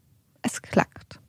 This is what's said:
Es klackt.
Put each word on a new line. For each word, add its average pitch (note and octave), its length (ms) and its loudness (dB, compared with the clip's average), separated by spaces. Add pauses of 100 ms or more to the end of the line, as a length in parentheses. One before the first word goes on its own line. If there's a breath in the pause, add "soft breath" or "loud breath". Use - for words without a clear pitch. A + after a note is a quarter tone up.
(420)
Es - 200 -6
klackt. - 680 0